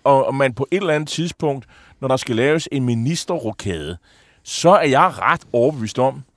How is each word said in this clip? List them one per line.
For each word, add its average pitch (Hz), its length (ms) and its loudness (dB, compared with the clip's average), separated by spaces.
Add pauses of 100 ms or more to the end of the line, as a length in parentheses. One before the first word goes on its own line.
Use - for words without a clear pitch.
og, 139 220 4
om 135 80 -2
man 135 200 0
på 135 160 -4
et 175 100 2
eller 165 140 0
andet 151 140 -2
tidspunkt, 156 580 -4 (340)
når 135 80 -4
der 131 80 2
skal 123 200 -4
laves 147 360 2
en 135 120 -2
ministerrokade, 113 1120 -4 (460)
så - 280 2
er 190 160 6
jeg 143 320 2
ret 127 220 0 (120)
overbevist 120 460 0
om, 135 240 -2 (140)